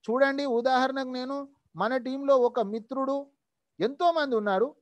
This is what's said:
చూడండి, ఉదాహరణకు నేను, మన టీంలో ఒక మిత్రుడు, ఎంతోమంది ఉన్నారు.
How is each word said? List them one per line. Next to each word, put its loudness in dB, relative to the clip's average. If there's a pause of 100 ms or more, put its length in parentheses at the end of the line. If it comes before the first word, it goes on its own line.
చూడండి, 2 (160)
ఉదాహరణకు 0
నేను, -8 (440)
మన 0
టీంలో 2 (120)
ఒక -2 (140)
మిత్రుడు, -4 (640)
ఎంతోమంది 0
ఉన్నారు. 0 (140)